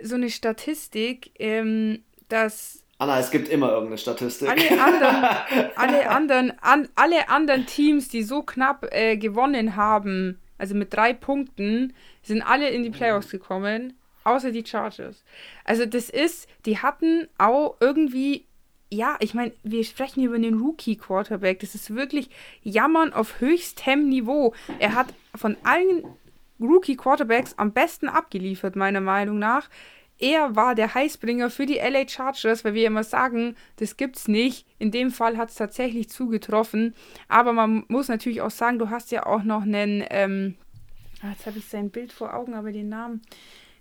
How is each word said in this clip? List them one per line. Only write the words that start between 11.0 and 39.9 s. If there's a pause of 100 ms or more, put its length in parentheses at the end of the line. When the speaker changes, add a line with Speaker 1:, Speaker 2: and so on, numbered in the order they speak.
Speaker 1:
Punkten, (280)
sind
alle
in
die
Playoffs
gekommen, (280)
außer
die
Chargers. (400)
Also
das
ist, (160)
die
hatten (120)
auch
irgendwie, (420)
ja,
ich
mein, (140)
wir
sprechen
hier
über
einen
Rookie-Quarterback.
Das
ist
wirklich (320)
Jammern
auf
höchstem
Niveau. (240)
Er
hat (260)
von
allen (560)
Rookie-Quarterbacks
am
besten
abgeliefert,
meiner
Meinung
nach. (520)
Er
war
der
Heißbringer
für
die
L
A
Chargers,
weil
wir
immer
sagen, (220)
das
gibt's
nicht. (100)
In
dem
Fall
hat's
tatsächlich
zugetroffen. (340)
Aber
man
muss
natürlich
auch
sagen,
du
hast
ja
auch
noch
einen,